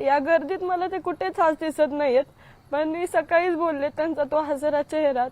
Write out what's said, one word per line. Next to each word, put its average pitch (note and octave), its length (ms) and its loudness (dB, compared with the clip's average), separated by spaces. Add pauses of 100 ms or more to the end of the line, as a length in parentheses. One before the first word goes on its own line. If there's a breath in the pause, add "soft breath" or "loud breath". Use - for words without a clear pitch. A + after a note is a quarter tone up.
या C#4 160 4
गर्दीत D#4+ 420 0
मला F4+ 240 -2
ते F4+ 120 -4
कुठेच F#4 420 -4
आज D#4+ 200 4
दिसत D4+ 320 0
नाही C#4+ 220 0
आहेत, C#4 100 4 (480 loud breath)
पण D4+ 160 -2
मी E4+ 180 -4
सकाळीच E4+ 500 2
बोलले. D4+ 320 -2
त्यांचा D4+ 360 -2
तो D4+ 180 0
हसरा D4 400 0
चेहरा, C#4+ 500 0